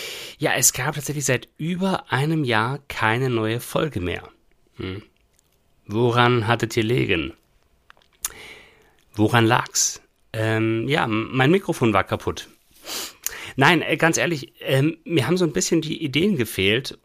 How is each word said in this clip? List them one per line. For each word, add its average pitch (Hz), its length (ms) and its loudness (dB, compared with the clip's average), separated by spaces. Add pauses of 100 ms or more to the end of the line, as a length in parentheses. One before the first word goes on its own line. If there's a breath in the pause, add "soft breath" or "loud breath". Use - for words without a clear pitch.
(380 loud breath)
Ja, 139 160 0
es 127 180 2
gab 135 220 -4
tatsächlich 147 320 -6
seit 123 200 0 (120)
über 180 520 -2
einem 151 320 0
Jahr 120 360 0 (100)
keine 117 400 0
neue 113 320 0
Folge - 400 -4
mehr. 87 260 -6 (500)
Hm. 95 260 -8 (840)
Woran 120 600 2
hattet 117 280 0
ihr 117 100 2
legen? 107 500 0 (1800 loud breath)
Woran 104 320 2
lag's? - 560 0 (320)
Ähm, 110 560 -2
ja, 156 160 2
m-, 110 280 -2
mein 131 180 4
Mikrofon 170 420 2
war 95 120 4
kaputt. - 440 -4 (1080 loud breath)
Nein, 147 260 6
äh, - 160 -2
ganz 160 180 4
ehrlich, 147 440 -2
ähm, 143 440 2
mir 151 220 0
haben 170 100 2
so 185 80 2
ein 151 80 0
bisschen 180 300 0
die 156 200 -8
Ideen 156 360 0
gefehlt 107 680 0